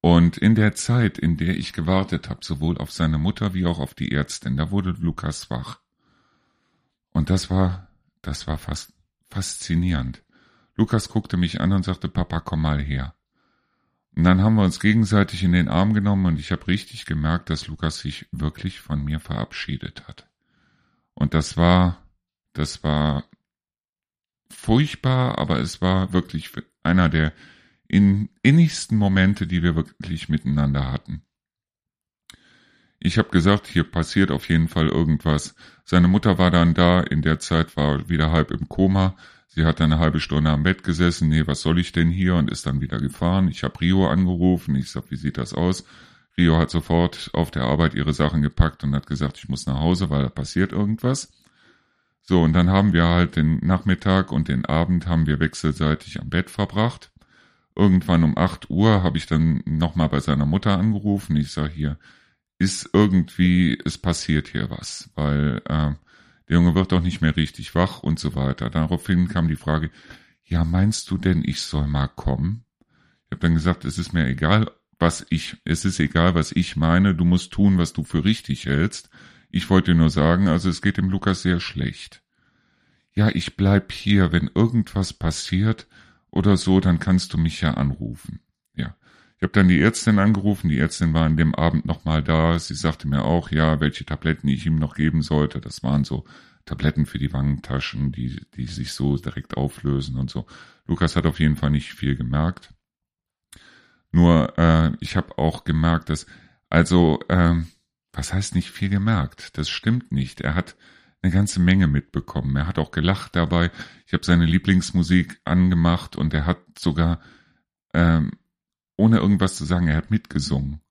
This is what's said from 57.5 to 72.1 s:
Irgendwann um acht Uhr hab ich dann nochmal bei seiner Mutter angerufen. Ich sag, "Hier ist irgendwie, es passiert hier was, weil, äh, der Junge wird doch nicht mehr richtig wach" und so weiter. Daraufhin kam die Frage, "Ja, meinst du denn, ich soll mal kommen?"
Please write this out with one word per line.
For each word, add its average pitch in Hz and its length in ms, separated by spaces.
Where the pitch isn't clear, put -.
Irgendwann 90 480
um 78 140
acht - 340
Uhr 101 320
hab 87 120
ich 80 120
dann 80 380
nochmal 80 440
bei 71 100
seiner 71 280
Mutter 98 300
angerufen. 101 600
Ich 71 140
sag, 76 200
"Hier 76 260
ist - 320
irgendwie, 90 920
es - 140
passiert 80 480
hier - 240
was, - 420
weil, 71 520
äh, 76 280
der 82 60
Junge 87 180
wird 92 180
doch 90 100
nicht 85 200
mehr 78 140
richtig - 400
wach" 90 240
und 80 180
so - 160
weiter. 67 380
Daraufhin 87 560
kam 85 200
die 78 100
Frage, 78 340
"Ja, 82 200
meinst 92 480
du 92 80
denn, 87 260
ich - 160
soll 73 240
mal 71 220
kommen?" 80 560